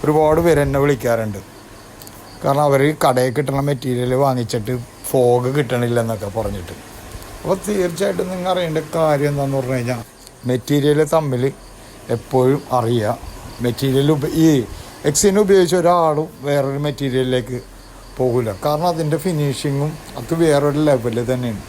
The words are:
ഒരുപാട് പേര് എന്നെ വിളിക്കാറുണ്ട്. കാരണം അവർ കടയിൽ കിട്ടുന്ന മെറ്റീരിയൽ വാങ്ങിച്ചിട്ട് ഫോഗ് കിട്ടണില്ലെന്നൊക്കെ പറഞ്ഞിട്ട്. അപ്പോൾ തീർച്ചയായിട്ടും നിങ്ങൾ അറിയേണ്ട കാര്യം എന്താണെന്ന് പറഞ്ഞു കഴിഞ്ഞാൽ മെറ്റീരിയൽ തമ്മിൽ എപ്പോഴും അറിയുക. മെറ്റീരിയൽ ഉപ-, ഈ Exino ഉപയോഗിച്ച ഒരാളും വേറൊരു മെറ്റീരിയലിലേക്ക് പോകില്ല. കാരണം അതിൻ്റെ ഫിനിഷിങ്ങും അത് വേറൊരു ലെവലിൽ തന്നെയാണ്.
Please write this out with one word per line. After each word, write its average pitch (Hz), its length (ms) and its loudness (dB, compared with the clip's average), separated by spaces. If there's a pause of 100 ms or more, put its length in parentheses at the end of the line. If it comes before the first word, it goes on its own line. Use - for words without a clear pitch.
ഒരുപാട് 156 400 4
പേര് 156 200 4
എന്നെ 139 180 0
വിളിക്കാറുണ്ട്. 113 560 0 (1040)
കാരണം 143 240 2
അവർ 139 140 4 (220)
കടയിൽ 127 340 2
കിട്ടുന്ന 139 320 -2
മെറ്റീരിയൽ 123 440 -2 (100)
വാങ്ങിച്ചിട്ട് 123 500 -2 (380)
ഫോഗ് 123 460 4
കിട്ടണില്ലെന്നൊക്കെ 117 800 -2
പറഞ്ഞിട്ട്. 101 380 -6 (680)
അപ്പോൾ 185 160 -2 (100)
തീർച്ചയായിട്ടും 185 680 -2
നിങ്ങൾ 180 200 -4
അറിയേണ്ട 165 280 -2 (160)
കാര്യം 147 360 2
എന്താണെന്ന് 139 260 -2
പറഞ്ഞു 131 200 -2
കഴിഞ്ഞാൽ 120 240 -4 (480)
മെറ്റീരിയൽ 143 500 2 (140)
തമ്മിൽ 139 280 0 (760)
എപ്പോഴും 131 440 2 (180)
അറിയുക. 113 380 0 (500)
മെറ്റീരിയൽ 135 500 0
ഉപ-, 143 160 -4 (140)
ഈ - 20 8 (600)
Exino 196 360 2
ഉപയോഗിച്ച 185 360 6
ഒരാളും 160 460 4 (180)
വേറൊരു 139 400 0
മെറ്റീരിയലിലേക്ക് 127 720 -2 (600)
പോകില്ല. 123 320 0 (140)
കാരണം 151 300 0
അതിൻ്റെ 160 320 -2
ഫിനിഷിങ്ങും 147 680 -2 (280)
അത് 117 140 -4 (100)
വേറൊരു 147 440 2
ലെവലിൽ 120 440 0
തന്നെയാണ്. 120 360 -4